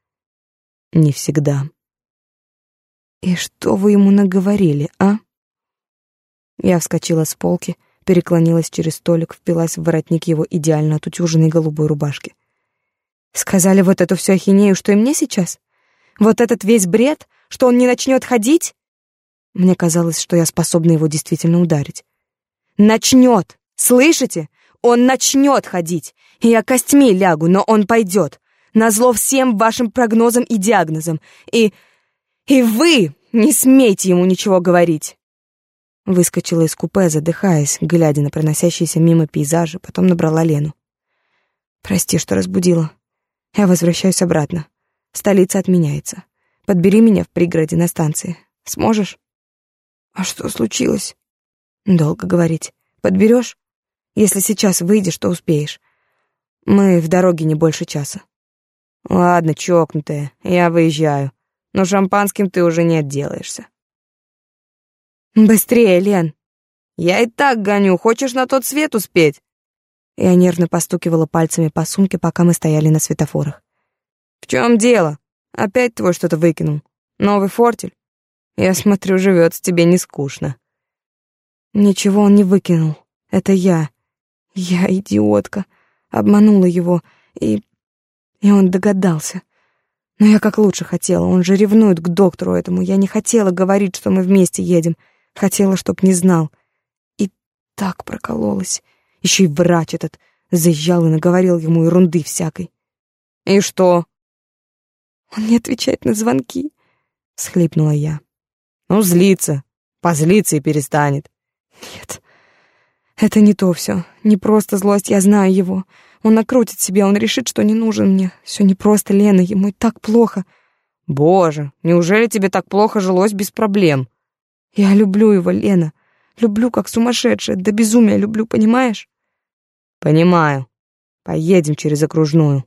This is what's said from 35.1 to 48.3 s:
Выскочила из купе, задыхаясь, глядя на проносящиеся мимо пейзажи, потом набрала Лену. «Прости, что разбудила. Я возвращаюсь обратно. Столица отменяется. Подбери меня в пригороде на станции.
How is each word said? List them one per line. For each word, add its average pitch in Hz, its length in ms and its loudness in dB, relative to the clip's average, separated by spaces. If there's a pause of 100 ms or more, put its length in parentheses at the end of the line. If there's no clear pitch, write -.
Выскочила 175 560 -2
из 160 140 -2
купе, 180 340 -2
задыхаясь, 156 720 -2
глядя 156 400 0
на 143 80 -2
проносящиеся 156 720 -2
мимо 165 260 4
пейзажи, 156 540 -4
потом - 260 -4
набрала 170 380 0
Лену. 151 320 -2 (1080)
«Прости, 185 380 -4
что - 160 -6
разбудила. 180 560 -2 (640)
Я 208 100 2
возвращаюсь 175 560 0
обратно. 165 460 -2 (460)
Столица 196 440 0
отменяется. 170 640 -4 (420)
Подбери 190 360 4
меня 202 220 4
в - 60 -16
пригороде 170 460 -2
на 170 120 0
станции. 165 500 -6 (280)